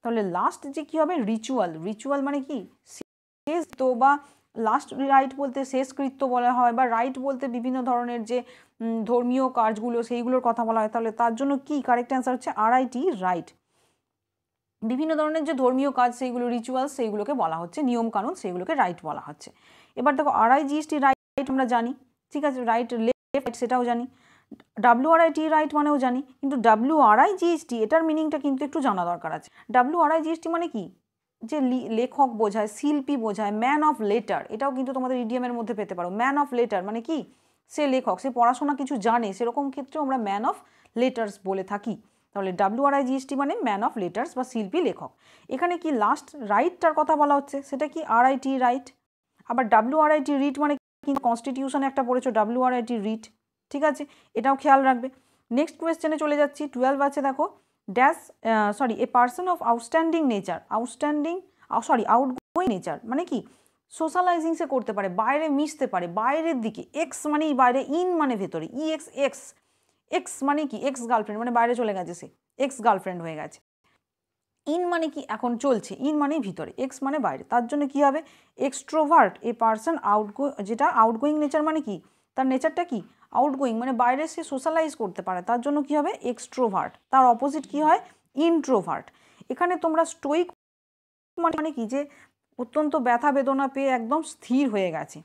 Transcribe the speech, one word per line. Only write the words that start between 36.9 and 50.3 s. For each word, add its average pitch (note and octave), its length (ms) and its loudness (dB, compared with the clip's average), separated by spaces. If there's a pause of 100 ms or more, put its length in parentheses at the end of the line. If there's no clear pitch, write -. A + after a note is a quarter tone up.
কি? D4 220 -4 (440)
সে D4 200 -2
লেখক, B3+ 320 0
সে C4+ 100 -4
পড়াশোনা B3+ 460 2
কিছু C4+ 220 -4
জানে, A3 360 0
সেরকম B3 360 -4
ক্ষেত্রে C4+ 300 -10
আমরা C4+ 180 0
man G#3 320 -2
of G#4 60 -4 (460)
letters A#3+ 300 0 (140)
বলে F#3+ 180 -2
থাকি। G3+ 380 -6 (320)
তাহলে F#3+ 180 -4
ডব্লিউআরআইজিএসটি C4 840 0
মানে C#4+ 200 0
man A3+ 260 -2
of A#3+ 140 -2
letters G#3 400 -4
বা B3+ 80 -4
শিল্পী A3+ 380 -4
লেখক। F#3+ 300 -4 (380)
এখানে F4 280 -2
কি E4 140 -4
লাস্ট B3 440 0
রাইটটার C#4+ 580 0
কথা D#4 220 2
বলা D4 200 4
হচ্ছে, C#4 280 -4
সেটা C#4 240 -4
কি D#4+ 160 -8
আরআইটি C4+ 540 2
রাইট। B3+ 360 0 (540)
আবার A#3+ 220 0
ডব্লিউআরআইটি C#4+ 680 4